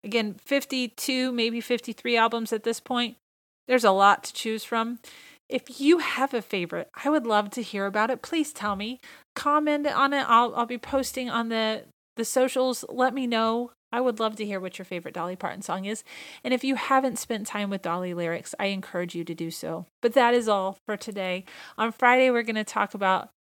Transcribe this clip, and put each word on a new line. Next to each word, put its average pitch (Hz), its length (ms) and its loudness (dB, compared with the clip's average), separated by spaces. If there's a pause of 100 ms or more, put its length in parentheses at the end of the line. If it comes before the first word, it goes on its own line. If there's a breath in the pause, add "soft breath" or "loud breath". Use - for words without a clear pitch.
Again, 214 320 -2
fifty-two, 254 960 -2
maybe 233 280 -2
fifty-three 240 560 -4
albums 226 360 2
at 220 120 -4
this 233 160 -2
point. 240 360 -4 (500)
There's 247 180 4
a 202 60 8
lot 196 340 6
to - 100 -12
choose 220 300 -6
from. 233 340 -2 (500 loud breath)
If - 320 -8
you 311 180 6
have 269 360 -2
a 220 80 0
favorite, - 480 -4 (140)
I 277 40 2
would 302 180 2
love 208 240 2
to 247 120 -6
hear 196 240 -4
about 214 240 0
it. 254 120 -4
Please 311 300 -2
tell 208 240 -4
me. 220 240 -8 (340 loud breath)
Comment 294 520 2
on 277 260 2
it. 277 160 2
I'll, 233 260 6
I'll 240 120 0
be 247 120 -6
posting 254 520 -4
on 233 180 -2
the, 220 360 -2 (320)
the 226 80 -2
socials. 254 640 0
Let 254 260 0
me 262 120 -2
know. 233 440 0 (220)
I 240 80 -2
would 240 180 0
love 220 180 -2
to 220 80 -6
hear 202 140 -6
what 185 200 -10
your 190 60 -12
favorite 175 300 -10
Dolly 180 220 -6
Parton 190 260 -8
song 190 220 -6
is. 214 180 -6 (400 loud breath)
And 247 100 -2
if 247 120 -2
you 269 100 2
haven't 262 440 2
spent 220 280 -6
time 202 240 -4
with 196 120 -4
Dolly 180 300 -4
lyrics, 170 460 -6
I 202 80 -2
encourage 185 480 -4
you 170 100 -6
to 175 100 -8
do 165 160 -6
so. 165 360 -8 (160)
But 226 120 2
that 240 200 6
is 233 140 2
all 190 360 0
for 208 120 -4
today. 190 480 -6 (340 loud breath)
On 220 140 0
Friday, 254 380 6
we're 233 120 2
gonna 220 220 -2
talk 208 280 -2
about 190 360 0 (140)